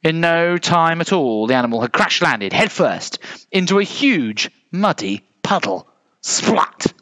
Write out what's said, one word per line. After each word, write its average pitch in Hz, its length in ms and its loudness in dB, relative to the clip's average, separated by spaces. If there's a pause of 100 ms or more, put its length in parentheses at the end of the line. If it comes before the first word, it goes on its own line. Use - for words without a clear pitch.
In 160 200 0
no 170 360 2
time 165 440 2
at 165 100 -2
all, 123 340 0
the 120 100 2
animal 120 260 0
had 120 100 -2
crash-landed 123 600 0
headfirst 151 680 -2 (320)
into 185 280 2
a 202 40 2
huge, 170 680 0 (220)
muddy 165 540 -2 (180)
puddle. - 460 -2 (320)
Splat! - 800 0